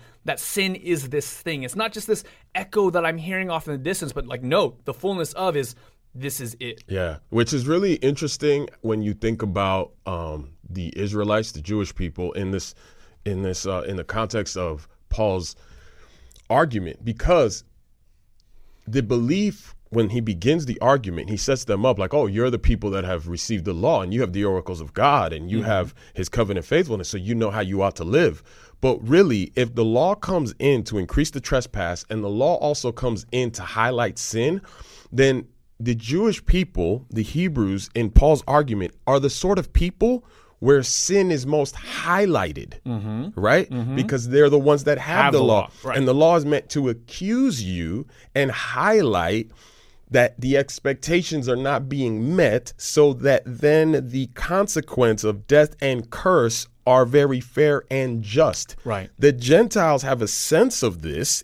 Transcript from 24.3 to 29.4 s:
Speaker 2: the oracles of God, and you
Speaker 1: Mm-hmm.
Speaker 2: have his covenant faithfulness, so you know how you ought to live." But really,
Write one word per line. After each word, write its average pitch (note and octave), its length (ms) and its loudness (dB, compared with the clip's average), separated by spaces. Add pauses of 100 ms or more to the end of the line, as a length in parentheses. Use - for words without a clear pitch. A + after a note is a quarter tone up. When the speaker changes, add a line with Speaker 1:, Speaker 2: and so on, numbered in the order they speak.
Speaker 2:
the G2+ 120 -2
oracles F#2 360 -4
of D2 120 -14
God, A2+ 400 2
and D#2+ 180 -10
you A2 80 -2
Speaker 1:
Mm-hmm. A2 80 -4
Speaker 2:
have G#2+ 280 -2 (200)
his F#2 140 -6
covenant G2 380 -2
faithfulness, C3+ 420 -2
so - 80 -8
you G2 180 -4
know A2+ 160 0
how G#2+ 100 -4
you F#2+ 220 -2
ought G2 140 0
to E2+ 80 -8
live." A#2+ 380 2 (380)
But C3 160 2 (100)
really, C3 500 4